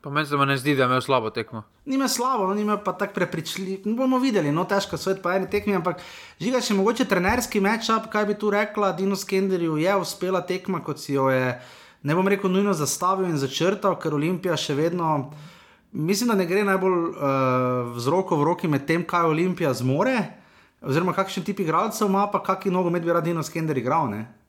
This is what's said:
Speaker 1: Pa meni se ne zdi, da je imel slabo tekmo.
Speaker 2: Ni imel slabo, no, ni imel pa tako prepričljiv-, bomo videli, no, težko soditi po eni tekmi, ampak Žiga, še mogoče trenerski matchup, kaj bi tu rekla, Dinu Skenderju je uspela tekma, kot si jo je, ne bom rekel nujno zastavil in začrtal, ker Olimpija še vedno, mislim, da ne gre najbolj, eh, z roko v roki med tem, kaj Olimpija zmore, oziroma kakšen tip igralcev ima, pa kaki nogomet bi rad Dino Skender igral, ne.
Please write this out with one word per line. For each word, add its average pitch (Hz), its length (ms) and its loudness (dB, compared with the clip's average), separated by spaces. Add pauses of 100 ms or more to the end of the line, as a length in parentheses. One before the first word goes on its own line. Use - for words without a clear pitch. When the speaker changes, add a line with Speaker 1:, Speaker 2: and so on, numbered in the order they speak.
Speaker 1:
Pa 147 60 -10
meni 147 180 0
se 143 100 0
ne 139 180 4
zdi, 135 200 2
da 131 80 4
je 123 40 4
imel 127 140 2
slabo 120 280 2
tekmo. 110 340 -8 (180)
Speaker 2:
Ni 269 140 -4
imel 269 120 0
slabo, 240 380 0
no, 190 80 0
ni 208 80 -2
imel 208 160 0
pa 202 160 -4
tako 196 220 -4
prepričljiv-, 185 720 -4
bomo 254 320 2
videli, 208 320 2
no, 170 140 0
težko 196 320 -2
soditi 190 260 -2
po 175 80 -2
eni 190 160 0
tekmi, 202 260 -2
ampak 175 300 -2 (320)
Žiga, 247 240 -2
še 226 160 0
mogoče 220 300 2
trenerski 208 540 0
matchup, 220 480 0
kaj 214 180 0
bi 208 100 0
tu 214 140 0
rekla, 208 420 0
Dinu 190 240 0
Skenderju 190 640 0
je 185 180 2
uspela 180 480 -2
tekma, 180 380 -4
kot - 180 -8
si - 140 -6
jo 135 140 2
je, 127 280 2 (460)
ne 143 120 -2
bom 185 140 2
rekel 196 220 2
nujno 196 240 2
zastavil 180 520 0
in 165 120 0
začrtal, 175 600 0
ker 151 160 -2
Olimpija 160 420 0
še 147 200 -2
vedno, 160 560 0 (640)
mislim, 196 360 0
da 220 60 4
ne 190 100 2
gre 190 180 2
najbolj, 185 440 2
eh, - 120 -8 (760)
z 120 140 -2
roko 185 260 2
v 147 100 2
roki 175 220 0
med 143 180 0
tem, 165 180 0
kaj 170 220 0
Olimpija 160 480 2
zmore, 151 460 2 (640)
oziroma 165 300 0
kakšen 190 300 -2
tip 202 160 -4
igralcev 196 460 0
ima, 202 220 2
pa 202 160 -2
kaki 190 260 -2
nogomet 180 320 0
bi 165 100 -2
rad 170 120 2
Dino 165 180 -2
Skender 156 360 -2
igral, 139 300 0
ne. 107 200 -6 (220)